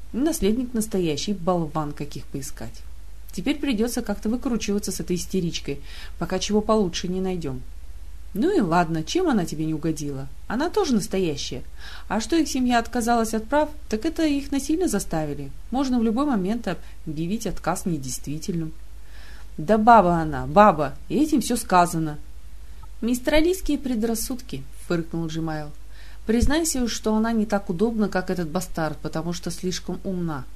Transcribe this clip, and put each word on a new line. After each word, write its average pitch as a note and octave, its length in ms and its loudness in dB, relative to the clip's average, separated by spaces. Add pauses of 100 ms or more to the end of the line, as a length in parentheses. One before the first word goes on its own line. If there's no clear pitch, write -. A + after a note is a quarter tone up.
(140)
Наследник B3 640 0
настоящий, F#3 580 0
болван, E3 580 0
каких C#3+ 340 -8
поискать. - 580 -8 (480)
Теперь C#4+ 260 -2
придётся A#3+ 460 0
как-то G#3 260 -4
выкручиваться G#3+ 640 -2
с - 80 -6
этой F3+ 160 -2
истеричкой, E3+ 640 -2 (400)
пока F3+ 180 -2
чего G#3 240 2
получше G#3+ 460 2
не F3+ 120 -2
найдём. E3+ 440 -4 (720)
Ну D#4+ 200 2
и D#4+ 60 4
ладно, E3 420 2
чем F4+ 240 2
она A3 180 4
тебе D#3 200 -4
не D#3 80 0
угодила? D3 540 -2 (200)
Она C4+ 220 0
тоже E4+ 240 2
настоящая. E3 720 0 (460)
А G3+ 120 0
что E4 140 0
их D#4+ 120 4
семья B3 300 2
отказалась A#3 560 2
от A3 120 -2
прав, D4+ 240 2 (200)
так A3 160 -2
это E4 180 0
их C#4 280 2
насильно D#4 360 2
заставили. D3+ 640 -2 (220)
Можно B3+ 260 2
в A3+ 60 4
любой A#3 240 2
момент A3+ 400 0 (400)
объявить E3+ 400 -4
отказ F3 400 -2
недействительным. D#3 840 -4 (880)
Да F3+ 220 4
баба G#3+ 380 10
она, D3+ 280 0
баба, D3+ 480 8 (160)
и E3 80 2
этим D4+ 240 4
всё A#3+ 160 0
сказано. E3 640 2 (800)
Мистралийские D4 800 2
предрассудки, A3+ 840 -2 (240)
фыркнул E3+ 400 0
Джимайл. D#3 440 -4 (560)
Признайся C4 560 4
уж, A3 80 0
что G#3+ 240 0
она A3+ 160 2
не G#3+ 160 2
так G3+ 220 0
удобна, G#3+ 380 2
как F#3 220 0
этот F3 200 0
бастард, D#3 480 -2
потому D#3+ 360 -4
что E3+ 160 -4
слишком F3+ 540 -4
умна. E3+ 420 -4 (100)